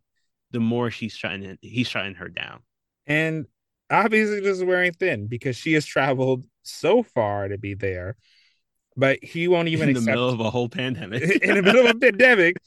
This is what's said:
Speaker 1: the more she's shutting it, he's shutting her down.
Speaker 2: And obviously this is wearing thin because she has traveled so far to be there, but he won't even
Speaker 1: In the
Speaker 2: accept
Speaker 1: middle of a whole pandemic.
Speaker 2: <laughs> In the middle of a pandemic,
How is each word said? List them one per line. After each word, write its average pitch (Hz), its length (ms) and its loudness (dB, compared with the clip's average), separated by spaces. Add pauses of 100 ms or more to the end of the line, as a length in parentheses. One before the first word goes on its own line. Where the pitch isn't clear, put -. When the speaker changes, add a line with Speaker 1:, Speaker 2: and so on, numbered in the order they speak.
(520)
Speaker 1:
the 123 80 -4
more 117 320 0
she's 110 220 -10
shutting 98 300 -8
it, 95 180 -16
he's 110 260 -4
shutting 98 280 -6
her 90 140 -14
down. - 320 -14 (440)
Speaker 2:
And 156 400 -2 (440)
obviously 208 520 2
this 190 160 -2
is 185 60 -4
wearing 180 300 0
thin 135 340 -4
because 120 280 -6
she 160 180 -2
has 151 120 2
traveled 131 600 0 (180)
so 220 400 0
far 101 440 -4
to 98 100 -6
be 101 180 -8
there, 95 400 -6 (800)
but 135 280 0
he 170 240 -4
won't 170 220 4
even 156 200 0
Speaker 1:
In 135 40 4
the 127 60 0
Speaker 2:
accept 117 120 0
Speaker 1:
middle 127 180 0
of 120 100 -2
a 110 100 -2
whole 120 200 -2
pandemic. 127 540 -6
Speaker 2:
<laughs> 180 200 2
In 202 120 2
the 202 60 2
middle 233 260 6
of 226 80 4
a 233 40 -12
pandemic, 214 680 4